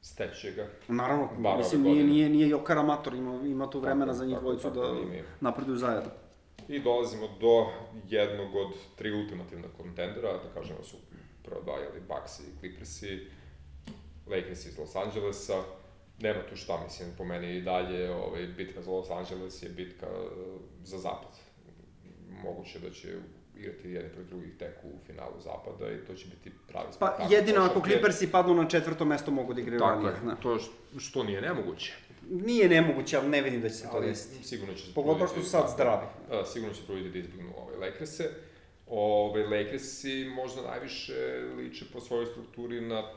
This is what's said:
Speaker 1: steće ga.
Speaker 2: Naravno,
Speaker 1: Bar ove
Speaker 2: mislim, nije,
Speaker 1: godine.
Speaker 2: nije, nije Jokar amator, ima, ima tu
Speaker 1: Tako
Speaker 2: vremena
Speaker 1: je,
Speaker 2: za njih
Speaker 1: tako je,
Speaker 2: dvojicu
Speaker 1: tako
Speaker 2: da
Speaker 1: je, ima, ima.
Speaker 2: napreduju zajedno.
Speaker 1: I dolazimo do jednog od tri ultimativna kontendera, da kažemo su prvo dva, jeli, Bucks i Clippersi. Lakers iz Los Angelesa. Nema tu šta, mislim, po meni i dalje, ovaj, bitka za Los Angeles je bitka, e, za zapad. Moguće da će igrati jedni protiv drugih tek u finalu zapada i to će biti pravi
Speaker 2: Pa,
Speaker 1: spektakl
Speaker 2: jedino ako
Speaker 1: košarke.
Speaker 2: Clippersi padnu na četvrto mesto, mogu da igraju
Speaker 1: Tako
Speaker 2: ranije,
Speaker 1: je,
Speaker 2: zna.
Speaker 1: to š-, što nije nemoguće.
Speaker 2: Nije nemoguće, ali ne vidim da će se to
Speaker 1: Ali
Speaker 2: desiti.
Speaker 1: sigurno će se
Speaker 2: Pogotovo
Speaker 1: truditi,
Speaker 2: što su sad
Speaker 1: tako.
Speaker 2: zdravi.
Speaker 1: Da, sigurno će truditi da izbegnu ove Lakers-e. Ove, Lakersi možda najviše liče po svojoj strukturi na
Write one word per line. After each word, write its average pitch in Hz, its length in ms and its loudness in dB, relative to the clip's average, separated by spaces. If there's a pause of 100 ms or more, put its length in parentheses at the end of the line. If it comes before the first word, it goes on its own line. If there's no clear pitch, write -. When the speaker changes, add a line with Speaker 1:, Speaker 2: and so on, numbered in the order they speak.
Speaker 1:
steće - 520 -8
ga. - 140 -6 (220)
Speaker 2:
Naravno, 123 400 0 (100)
Speaker 1:
Bar 107 140 4
ove 95 60 4
Speaker 2:
mislim, 139 240 4
nije, 143 120 8
Speaker 1:
godine. 147 180 8
Speaker 2:
nije, 151 160 8
nije 151 200 8
Jokar 151 300 4
amator, 147 360 2
ima, 127 200 -4 (120)
ima 135 200 -2
tu - 40 -6
Speaker 1:
Tako 143 100 -4
Speaker 2:
vremena 135 320 2
Speaker 1:
je, 123 40 -2
Speaker 2:
za 127 80 -2
njih 131 100 0
Speaker 1:
tako 120 60 -2
je, 123 40 -8
Speaker 2:
dvojicu 127 180 0
Speaker 1:
tako 123 180 -2
Speaker 2:
da 123 60 0
Speaker 1:
je, 123 160 -2
ima, - 120 -6
ima. - 100 -10 (160)
Speaker 2:
napreduju 131 360 0
zajedno. 117 340 0 (580)
Speaker 1:
I 143 120 -4
dolazimo 117 480 0 (120)
do 113 260 10 (420)
jednog 101 480 2
od 95 160 0 (240)
tri 107 160 -4
ultimativna 87 640 -6
kontendera, 90 560 -4
da - 280 -8
kažemo 80 220 -10
su - 140 -18 (460)
prvo - 200 -8
dva, 85 100 -6
jeli, 71 360 -8
Bucks 69 320 -8
i 71 200 -16
Clippersi. 92 680 -10 (1000)
Lakers 92 400 -4
iz - 120 -14
Los 78 180 -8
Angelesa. 101 680 -2 (560)
Nema 107 220 0 (100)
tu 101 60 -12
šta, 85 280 -4
mislim, - 240 -10 (100)
po 95 60 -6
meni 87 320 -4
i 90 60 -4
dalje, 90 520 0
ovaj, 87 320 -4
bitka 90 360 -10
za 90 80 -8
Los 92 200 -2
Angeles 92 520 -8
je 90 60 -10
bitka, 90 380 -12
e, 90 220 -8 (560)
za 92 140 -12
zapad. - 400 -8 (1080)
Moguće 92 340 -10
da 87 120 -10
će - 180 -16 (500)
igrati 92 320 -12
jedni 85 200 -8
protiv 90 180 -14
drugih 87 300 -12
tek - 160 -10 (100)
u 71 220 -14
finalu 71 340 -12
zapada - 520 -8
i - 140 -10
to 92 80 -12
će - 120 -16
biti - 240 -18 (180)
pravi 87 180 -8 (120)
Speaker 2:
Pa, 196 80 2
Speaker 1:
spektakl 190 280 2
Speaker 2:
jedino 208 260 6
ako 180 140 6
Speaker 1:
košarke. 180 160 4
Speaker 2:
Clippersi 202 420 4
padnu 180 220 8
na 165 140 6
četvrto 160 360 2
mesto, 147 260 2
mogu 127 240 0
da 123 60 -2
igraju 117 200 0
Speaker 1:
Tako 101 140 8
Speaker 2:
ranije, 104 180 2
Speaker 1:
je, 98 100 -4
Speaker 2:
zna. 117 140 -2
Speaker 1:
to 123 220 2
š-, - 120 -6 (280)
što - 260 -4
nije 101 160 -2
nemoguće. 117 520 -4 (380)
Speaker 2:
Nije 208 380 6
nemoguće, 160 480 6
ali 139 120 4
ne 147 140 6
vidim 127 180 0
da 110 80 2
će 107 60 -4
se - 160 -10
to 117 60 -2
Speaker 1:
Ali 117 100 0
Speaker 2:
desiti. 117 420 -6
Speaker 1:
sigurno 98 260 -8
će - 120 -12
se - 80 -16
Speaker 2:
Pogotovo 156 240 4
Speaker 1:
truditi, 180 220 0
Speaker 2:
što - 40 -2
su - 60 -4
sad 175 100 6
Speaker 1:
tako. - 120 2
Speaker 2:
zdravi. 117 340 4 (240)
Speaker 1:
Da, 104 160 0
sigurno 110 280 -6
će - 120 -14
truditi 95 240 -4
da 87 80 -6
izbegnu 87 380 -10
ove 62 200 -10 (100)
Lakers-e. 156 420 -6 (580)
Ove, 104 600 4
Lakersi 131 800 -2 (120)
možda 127 260 -6
najviše 123 500 -8 (440)
liče 127 360 -10
po 123 80 -10
svojoj 120 260 -2
strukturi 117 540 -8
na 113 220 -2 (140)